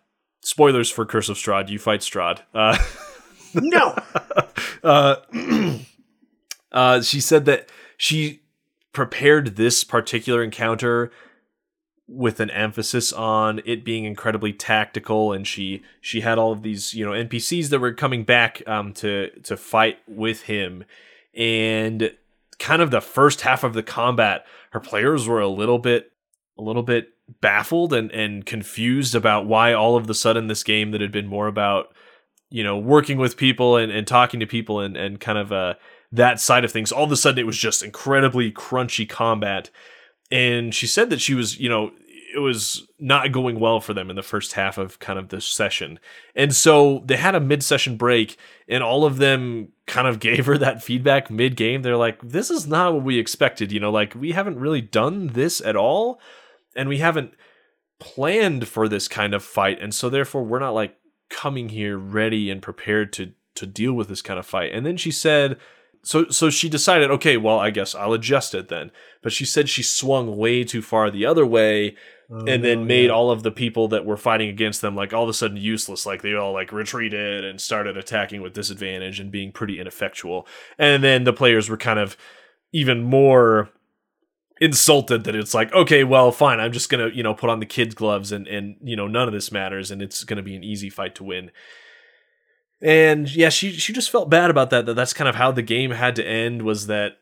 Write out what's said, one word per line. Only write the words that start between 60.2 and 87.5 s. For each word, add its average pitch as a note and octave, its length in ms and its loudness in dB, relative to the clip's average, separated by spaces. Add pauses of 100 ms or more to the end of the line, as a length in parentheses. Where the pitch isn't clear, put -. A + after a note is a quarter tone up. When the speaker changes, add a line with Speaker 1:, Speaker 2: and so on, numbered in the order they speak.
Speaker 1:
we're A#2 160 -4
not, C3+ 140 -4
like, A2 200 -2 (360)
coming C3 400 -8
here G#2 280 -6
ready G#2+ 500 -2
and F#2+ 140 -8
prepared G#2 520 -2
to, F#2 180 -10 (240)
to G#2+ 100 -12
deal G#2 260 -2
with A2+ 140 -2
this G2 160 -10
kind F#2+ 160 -8
of F2+ 80 -10
fight." F2+ 260 -4
And A#2+ 140 -6
then F3 100 -4
she E3 140 -4
said, C#3+ 480 2 (440)
so, D#3+ 260 0
so - 200 2
she D#3+ 200 0
decided, D3+ 420 2
"Okay, C#3 260 2
well, A2 220 2
I G#2 120 2
guess G2+ 260 -4
I'll G2+ 160 -2
adjust A#2 420 0
it F#2 140 -8
then." E2 240 -10 (280)
But A#2 120 -6
she - 120 -4
said C#3+ 240 0
she - 140 -4
swung B2+ 540 -2
way A#2+ 260 0
too A#2+ 180 -6
far G#2+ 300 0
the G2+ 160 -2
other D#3+ 180 4
way G#2+ 520 2 (360)
Speaker 2:
Oh, A2 140 -12
Speaker 1:
and C3 160 0
then A#2 200 2
Speaker 2:
no, - 20 -4
Speaker 1:
made B2 220 6
Speaker 2:
yeah. A#2+ 40 4
Speaker 1:
all A#2+ 220 4
of A2 100 -2
the A2 80 0
people A2+ 380 -2
that G#2 180 -2
were G#2+ 100 -2
fighting A2 340 0
against G#2 320 -4
them, G#2 120 -4
like, G2 180 -6
all A2+ 120 0
of D3 40 0
a - 60 -4
sudden G#2 220 -4
useless. G#2 500 -6
Like, F#2+ 160 -8
they G#2 100 -4
all, G2+ 200 -2
like, F#2+ 180 -6
retreated G#2 720 -6
and F#2+ 160 -12
started G#2 360 -4
attacking G2+ 440 -6
with F#2 120 -12
disadvantage F#2+ 640 -8
and G2 140 -12
being G2 180 -8
pretty G2 300 -8
ineffectual. F#2 640 -8 (320)
And C#3+ 240 4
then C3 220 4
the B2 80 4
players A2+ 360 4
were A2 80 -4
kind A2 220 -2
of G2+ 180 -4 (560)
even C3 300 0
more B2 680 6 (880)
insulted C#3 640 4
that G#2+ 100 -4
it's G#2 200 -4
like, A2 200 0
"Okay, D3+ 300 6
well, A#2+ 260 8
fine, B2 300 4
I'm A2+ 120 -2
just - 160 -6
gonna, A#2+ 240 0
you A#2+ 120 -4
know, G#2+ 100 0
put A#2 160 -2